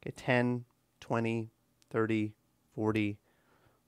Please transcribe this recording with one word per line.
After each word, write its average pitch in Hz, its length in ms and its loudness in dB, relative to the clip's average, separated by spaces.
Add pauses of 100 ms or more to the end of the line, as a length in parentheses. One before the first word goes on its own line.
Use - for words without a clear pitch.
okay, - 140 -12
ten, 123 500 2 (340)
twenty, 113 520 -2 (380)
thirty, 110 440 0 (420)
forty, 107 420 0 (720)